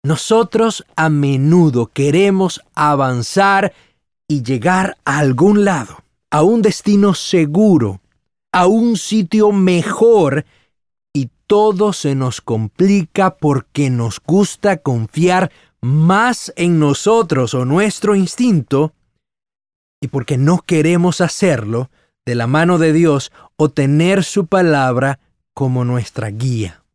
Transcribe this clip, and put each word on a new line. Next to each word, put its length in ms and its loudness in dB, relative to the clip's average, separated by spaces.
Nosotros 920 -2
a 160 0
menudo 760 2
queremos 720 0
avanzar 1000 0
y 160 -2
llegar 600 -2
a 140 -2
algún 460 2
lado, 340 -4
a 120 2
un 200 2
destino 500 2
seguro, 880 0
a 140 2
un 300 2
sitio 540 0
mejor, 960 2
y 160 -4
todo 460 2
se 220 -4
nos 260 -4
complica 960 -2
porque 540 -2
nos 300 -4
gusta 580 0
confiar 720 0
más 760 0
en 220 0
nosotros 760 0
o 100 -2
nuestro 500 0
instinto, 800 0
y 80 -8
porque 300 -4
no 200 2
queremos 640 0
hacerlo 680 -2
de 120 -4
la 100 -4
mano 320 0
de 140 2
Dios 400 0
o 140 0
tener 520 0
su 240 -4
palabra 720 0
como 320 -2
nuestra 440 -6
guía. 540 -6